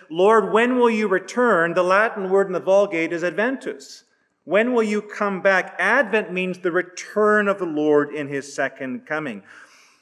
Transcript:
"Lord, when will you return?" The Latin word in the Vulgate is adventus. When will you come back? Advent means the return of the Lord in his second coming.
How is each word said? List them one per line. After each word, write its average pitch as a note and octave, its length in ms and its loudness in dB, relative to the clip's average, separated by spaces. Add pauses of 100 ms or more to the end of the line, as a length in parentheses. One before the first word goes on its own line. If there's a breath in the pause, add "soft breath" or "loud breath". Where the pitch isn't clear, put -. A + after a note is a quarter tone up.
(100)
"Lord, F#3+ 420 4
when B3 260 2
will A#3 120 4
you G#3+ 180 0
return?" F#3 640 0
The F3+ 100 2
Latin G3 460 0
word F#3+ 200 2
in F#3 40 -6
the E3+ 80 -2
Vulgate F3 540 0
is E3 80 -6
adventus. F#3+ 800 -6 (400)
When G#3+ 280 0
will A#3 100 2
you G#3 200 -2
come G3+ 400 -4
back? F#3 360 2
Advent G#3 540 0
means F#3 260 -4
the F3 140 -2
return G#3 760 0
of G3 120 0
the F3+ 80 -6
Lord D3 480 2
in D3 120 -6
his C#3 260 -8
second C3 540 -6
coming. C#3+ 360 -6 (580 loud breath)